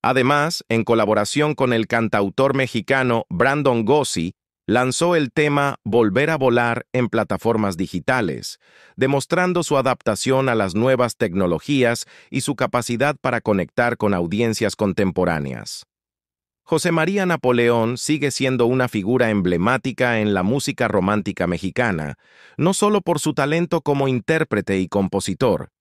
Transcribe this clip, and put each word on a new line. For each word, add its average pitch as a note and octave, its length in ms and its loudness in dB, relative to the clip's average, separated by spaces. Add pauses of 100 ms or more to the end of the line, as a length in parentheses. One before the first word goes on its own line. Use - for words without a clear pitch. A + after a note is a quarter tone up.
Además, C3+ 640 0
en A2+ 140 0
colaboración A2+ 680 0
con B2+ 200 0
el A2+ 120 0
cantautor A2+ 680 0
mexicano B2+ 760 0
Brandon B2 560 2
Gossi, A2+ 480 0 (340)
lanzó B2+ 480 2
el D3 160 0
tema C#3+ 520 0
Volver A2+ 460 2
a D#3+ 80 -2
Volar A#2+ 560 0
en B2 160 0
plataformas G#2+ 680 0
digitales, F2+ 840 -4 (360)
demostrando E3+ 680 0
su D3 140 0
adaptación C3 720 0
a A#2+ 80 0
las G2 200 0
nuevas A#2+ 420 2
tecnologías G2+ 880 0 (240)
y C3+ 120 -4
su D3 140 -4
capacidad B2 640 -2
para B2 220 -2
conectar A2 560 0
con G#2 160 0
audiencias G#2 600 -2
contemporáneas. E2+ 1080 -2 (760)
José E3 280 0
María F3+ 340 0
Napoleón A#2+ 720 2
sigue D3 340 -2
siendo C3 340 0
una B2+ 220 2
figura A2+ 420 0
emblemática A2 920 0
en G#2+ 120 2
la F#2+ 80 2
música A#2+ 460 -2
romántica G2 580 0
mexicana, F2 720 -4 (380)
no E3+ 180 0
solo G#3 280 2
por E3+ 180 -2
su D3+ 140 -2
talento D#3+ 480 0
como C#3 260 0
intérprete B2 720 -2
y F#2 80 0
compositor G2 840 -2 (120)